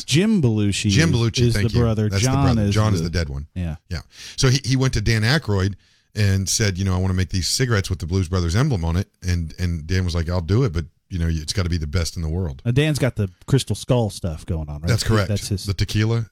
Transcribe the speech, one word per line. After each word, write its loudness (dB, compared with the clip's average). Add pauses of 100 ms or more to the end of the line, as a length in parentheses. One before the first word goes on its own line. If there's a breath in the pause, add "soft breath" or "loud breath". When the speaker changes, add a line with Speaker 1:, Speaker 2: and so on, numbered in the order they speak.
Speaker 1:
Jim 2
Belushi 2
Speaker 2:
Jim 4
Belushi, 0
Speaker 1:
is 4
Speaker 2:
thank 0
Speaker 1:
the 0
Speaker 2:
you. 4
Speaker 1:
brother. 2
Speaker 2:
That's 0
the 4
Speaker 1:
John 2
Speaker 2:
brother. 4
Speaker 1:
is 0
Speaker 2:
John 2
is 0
Speaker 1:
the -2
Speaker 2:
the -2
dead -2
one. -8
Speaker 1:
Yeah. -4 (100)
Speaker 2:
Yeah. -8 (340 loud breath)
So 2
he, 2
he 0
went 0
to 0
Dan 2
Aykroyd 0 (400 soft breath)
and 2
said, 0
you -2
know, 0
"I 0
wanna 0
make 0
these -2
cigarettes 0
with -4
the -8
Blues 0
Brothers 0
emblem 0
on 0
it." -2 (180)
And, -2
and -4
Dan 0
was -2
like, -2
"I'll -2
do 2
it, -2
but, -2 (240)
you -4
know, 0
it's -2
gotta -2
be 0
the -4
best -2
in -4
the -2
world." -4
Speaker 1:
Uh, 0
Dan's 2
got 0
the -2 (160)
Crystal 2
Skull 0
stuff -8
going -4
on, -10
right? -2
Speaker 2:
That's 2
correct. 2
Speaker 1:
That's -2
his -4
Speaker 2:
The 0
tequila? 0 (140)